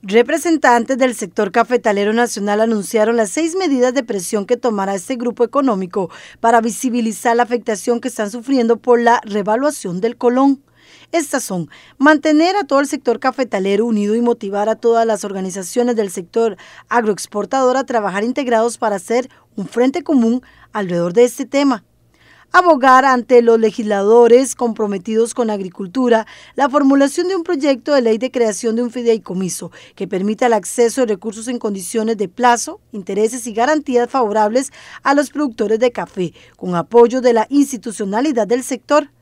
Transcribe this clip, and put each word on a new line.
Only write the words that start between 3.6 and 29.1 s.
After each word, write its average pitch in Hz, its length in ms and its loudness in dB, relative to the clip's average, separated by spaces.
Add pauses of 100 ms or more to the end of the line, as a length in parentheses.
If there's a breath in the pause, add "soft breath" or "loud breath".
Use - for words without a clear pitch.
de 262 100 -2
presión 202 400 -4
que 240 140 -2
tomará 196 360 -2
este 220 220 -6
grupo 240 280 -2
económico 208 680 -2 (300 loud breath)
para 233 200 4
visibilizar 226 760 -2
la 240 100 2
afectación 233 580 -4
que 262 60 -6
están 214 220 -6
sufriendo 233 460 0
por 240 240 2
la 233 240 2
revaluación 208 760 -4
del 233 160 -4
colón. 262 440 2 (480 soft breath)
Estas 294 320 -2
son: 175 280 -8 (260 loud breath)
mantener 311 580 2
a 403 100 -2
todo 277 160 0
el 285 60 0
sector 247 320 -2
cafetalero 208 680 -2
unido 208 280 0
y 233 60 0
motivar 214 480 -2
a 220 80 0
todas 226 300 2
las 214 180 -2
organizaciones 196 720 -4
del 208 140 -2
sector 202 480 -4 (320 loud breath)
agroexportador 233 880 -2
a 269 60 -2
trabajar 202 400 -2
integrados 240 520 -2
para 208 200 -2
hacer 240 340 -4 (260 soft breath)
un 196 100 -8
frente 269 360 0
común 247 400 2 (320 soft breath)
alrededor 175 400 -2
de 240 100 6
este 247 220 -4
tema. 277 360 0 (680 soft breath)
Abogar 269 520 6
ante 247 380 4
los 233 160 4
legisladores 226 960 4
comprometidos 220 800 -4
con 233 140 -2
la 214 60 -2
agricultura 208 680 0 (300 loud breath)
la 269 160 0
formulación 277 560 2
de 381 80 -2
un 349 80 -2
proyecto 294 500 -2
de 285 80 4
ley 226 160 2
de 240 140 -4
creación 226 460 -2
de 240 80 -2
un 233 80 -6
fideicomiso 190 800 -4 (240 loud breath)